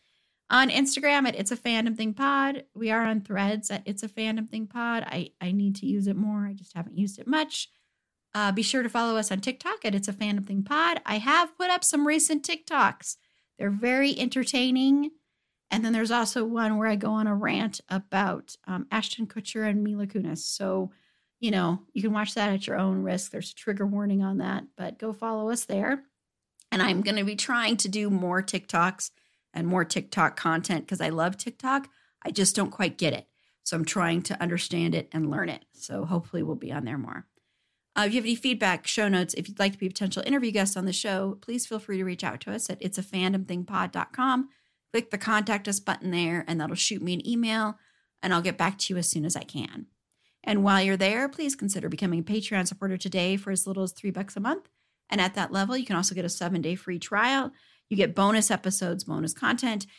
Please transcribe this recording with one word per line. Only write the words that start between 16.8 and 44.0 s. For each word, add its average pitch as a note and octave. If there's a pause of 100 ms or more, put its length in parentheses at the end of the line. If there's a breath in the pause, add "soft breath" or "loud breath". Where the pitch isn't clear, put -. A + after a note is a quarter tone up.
I A3
go G#3
on A3
a G#3
rant G#3
about, F#3+ (120)
um, F#3
Ashton A3
Kutcher A3
and G#3
Mila G#3
Kunis. F3
So, F#3+ (480 soft breath)
you A#3
know, F3+ (120)
you G3
can G#3+
watch G#3
that G#3
at G3
your -
own F#3+
risk. F#3
There's F3
a -
trigger G3+
warning G3+
on F#3+
that, F#3+ (120)
but -
go A3
follow A3
us A#3
there. A3+ (680)
And G3+
I'm G3
gonna G3+
be G#3
trying A#3
to G3+
do G#3
more F3+
TikToks F#3 (420)
and E3+
more F3+
TikTok -
content E3
'cause F3+
I D#3+
love E3
TikTok. C4+ (340 soft breath)
I -
just F#3+
don't G3
quite -
get D3+
it. - (360)
So E3
I'm E3
trying E3+
to -
understand E3+
it -
and D#3
learn F#3
it. -
So -
hopefully E3+
we'll D#3
be -
on D3
there C#3+
more. - (680)
Uh, G#3
if G#3
you B3
have A3+
any A#3
feedback, A3
show G#3
notes, F3+
if -
you'd G3+
like G3
to G3
be F#3+
a F#3
potential F#3+
interview B3
guest G3
on F#3
the F#3
show, F#3+
please A#3+
feel A3
free G#3
to F#3+
reach F#3
out -
to -
us -
at F3+
it's F#3+
a F#3
fandom F#3+
thing F3+
pod F#3
dot -